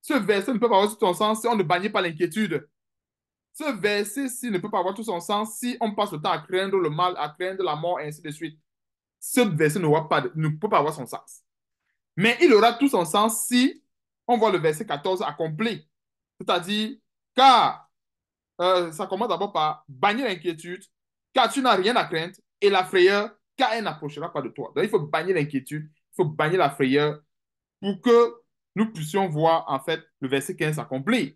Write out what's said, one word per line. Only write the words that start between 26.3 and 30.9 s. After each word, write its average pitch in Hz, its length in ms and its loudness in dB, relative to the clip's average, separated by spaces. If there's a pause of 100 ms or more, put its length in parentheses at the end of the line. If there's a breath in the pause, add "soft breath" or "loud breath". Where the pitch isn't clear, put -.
la 151 120 2
frayeur 147 500 0 (600)
pour 190 200 -6
que 233 340 4 (420)
nous 220 160 0
puissions 190 360 -2
voir, 160 400 2
en 135 120 -2
fait, 160 240 -6 (160)
le 135 80 -6
verset 135 260 -2
quinze 156 220 -2
s'accomplir. 139 600 -2